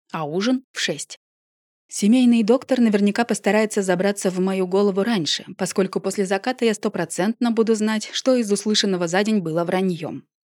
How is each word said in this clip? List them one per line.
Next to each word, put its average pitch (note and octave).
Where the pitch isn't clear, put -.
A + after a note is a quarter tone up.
а D#3+
ужин — G#3
в -
шесть. -
Семейный A#3+
доктор B3+
наверняка G#3
постарается G#3
забраться F#3+
в F3+
мою F#3+
голову G3
раньше, G3
поскольку F#3+
после F#3+
заката G3+
я A3
стопроцентно G3+
буду A3
знать, G#3+
что C4
из A3+
услышанного G3
за F3+
день G#3+
было E3
враньём. F3